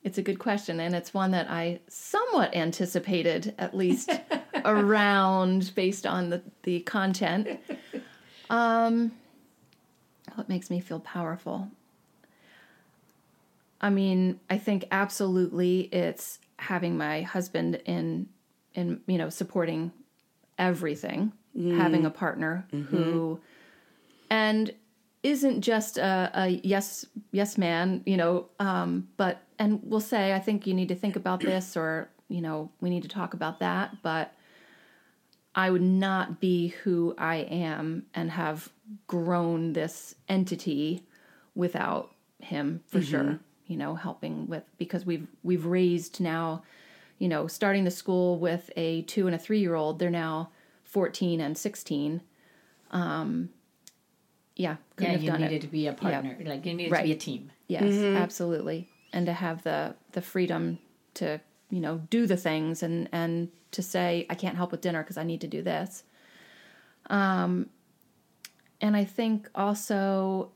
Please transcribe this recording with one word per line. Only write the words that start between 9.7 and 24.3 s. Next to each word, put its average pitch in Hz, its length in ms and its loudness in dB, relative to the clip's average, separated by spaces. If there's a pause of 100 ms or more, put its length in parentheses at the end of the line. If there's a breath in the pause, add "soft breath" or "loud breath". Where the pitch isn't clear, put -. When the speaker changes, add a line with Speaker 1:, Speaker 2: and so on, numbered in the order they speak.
Speaker 1:
what - 140 -8
makes 180 200 -2
me 175 120 -2
feel 165 180 -8
powerful? 175 680 -6 (2000 soft breath)
I 202 120 2
mean, 185 580 4
I 185 80 2
think 202 340 0
absolutely 185 920 2
it's - 560 -4 (200)
having 175 380 -2
my 156 240 -2
husband 170 540 -2 (100)
in, 165 420 -2 (480)
in, 175 320 -2
you 185 100 2
know, 160 120 -2
supporting 170 640 -2 (640)
everything, 180 720 0 (260)
Speaker 3:
Mm. 175 200 2
Speaker 1:
having 160 280 6
a 156 40 4
partner 165 640 -2
Speaker 3:
Mm-hmm. 143 200 -4
Speaker 1:
who, 165 460 2 (880 soft breath)
and 214 440 2 (480)